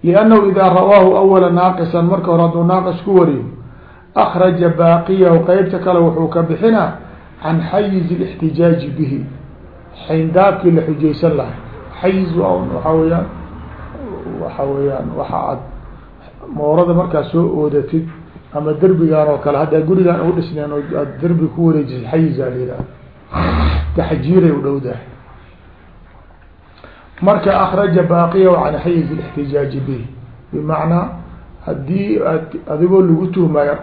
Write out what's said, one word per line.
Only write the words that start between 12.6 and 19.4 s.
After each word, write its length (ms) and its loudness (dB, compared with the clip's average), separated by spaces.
waxaa 180 -2
weeyaan, 320 0
waxaa 240 -6
weeyaan, 420 -4
waxa 200 -6
aad 220 -6
moorada 380 2
markaad 380 0
soo 160 0
oodatid, 460 -2
ama 200 -4
derbigaan 540 2
oo 100 2
kale, 200 0